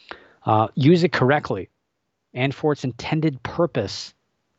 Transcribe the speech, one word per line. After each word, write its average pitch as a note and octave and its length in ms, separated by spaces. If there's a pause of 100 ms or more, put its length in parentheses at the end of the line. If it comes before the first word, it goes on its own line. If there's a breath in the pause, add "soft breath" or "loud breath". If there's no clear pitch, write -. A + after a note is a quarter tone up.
(460 loud breath)
Uh, A2 280
use E3 300
it C#3+ 80
correctly B2+ 560 (640)
and C3+ 220
for D3+ 180
its - 120
intended D3 580
purpose, - 720 (440)